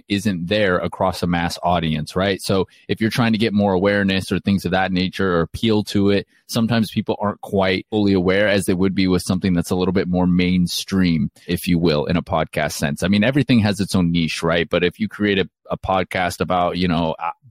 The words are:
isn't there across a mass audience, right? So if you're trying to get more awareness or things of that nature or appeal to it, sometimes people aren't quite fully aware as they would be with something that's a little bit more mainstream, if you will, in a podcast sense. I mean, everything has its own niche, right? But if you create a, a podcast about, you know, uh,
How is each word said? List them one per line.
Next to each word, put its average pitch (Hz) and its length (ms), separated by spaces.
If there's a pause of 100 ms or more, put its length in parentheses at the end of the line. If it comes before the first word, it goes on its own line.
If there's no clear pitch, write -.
isn't 95 380
there 98 300
across 90 460
a 90 40
mass 85 360
audience, 82 520
right? 95 240
So 98 280 (200)
if 104 140
you're 110 80
trying 117 220
to 110 80
get 107 120
more 101 220
awareness 95 580
or 92 60
things 98 260
of 87 80
that 92 200
nature 92 460
or 82 40
appeal 107 440
to 101 260
it, 98 160 (180)
sometimes 113 460
people - 280
aren't 101 220
quite 95 480
fully 101 240
aware 95 340
as 101 180
they 98 100
would 95 180
be 95 140
with 90 160
something 92 300
that's 85 180
a 95 40
little 90 160
bit 90 160
more 90 200
mainstream, 90 1040 (160)
if 87 200
you 87 120
will, 76 260
in 87 100
a 80 60
podcast 78 520
sense. 73 280
I 87 60
mean, 104 160
everything 135 360
has 101 200
its 98 160
own 87 160
niche, 82 320
right? 82 260
But 85 140
if 87 160
you 107 100
create 101 300
a, 87 100 (220)
a 87 80
podcast 92 640
about, 87 360
you 90 100
know, 82 300
uh, 82 140 (200)